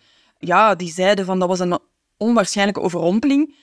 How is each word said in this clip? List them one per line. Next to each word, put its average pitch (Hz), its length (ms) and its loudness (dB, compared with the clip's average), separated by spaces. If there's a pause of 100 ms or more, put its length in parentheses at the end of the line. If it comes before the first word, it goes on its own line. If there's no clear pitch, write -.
(380)
Ja, 190 380 2
die 170 160 -8
zeiden 185 340 0
van 185 140 -2
dat 180 80 2
was 180 120 -2
een 175 200 -2 (380)
onwaarschijnlijke 208 640 0
overrompeling. 226 800 0